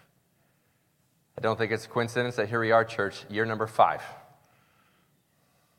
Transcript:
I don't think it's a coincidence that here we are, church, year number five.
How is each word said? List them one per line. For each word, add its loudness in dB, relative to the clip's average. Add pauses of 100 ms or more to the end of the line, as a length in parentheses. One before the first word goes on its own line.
(1400)
I -8
don't 0
think 0
it's -4
a -20
coincidence -2
that 0
here -2
we 2
are, 6
church, -4
year 0
number -2
five. 2 (1800)